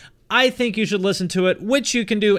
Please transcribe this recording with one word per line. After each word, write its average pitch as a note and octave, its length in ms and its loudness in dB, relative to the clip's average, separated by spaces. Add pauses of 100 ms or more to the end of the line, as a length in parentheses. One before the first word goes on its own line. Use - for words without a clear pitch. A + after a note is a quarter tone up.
(280)
I B3+ 220 2
think A#3+ 260 -4
you G#3+ 80 0
should G3+ 160 -2
listen F#3 280 -2
to F#3 180 0
it, F#3 160 0
which A#3+ 320 0
you A#3+ 100 0
can G#3 160 -2
do G3+ 180 4